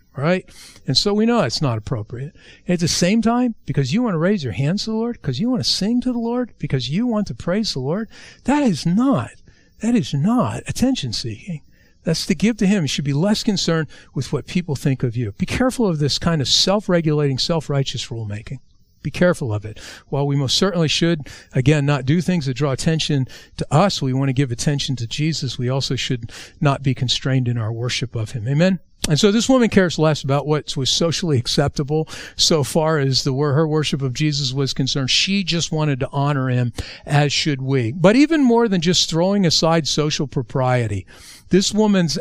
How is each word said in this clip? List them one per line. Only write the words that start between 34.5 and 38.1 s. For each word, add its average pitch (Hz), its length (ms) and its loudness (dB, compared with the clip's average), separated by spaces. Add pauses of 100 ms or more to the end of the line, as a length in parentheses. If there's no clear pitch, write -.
was 135 200 -2
concerned. 131 380 -2
She 196 320 0
just 165 280 -2
wanted 151 280 0
to 135 120 -4
honor 139 380 0
Him, 123 240 0 (320)
as 147 260 2
should 139 300 -2
we. 131 300 0
But 180 240 4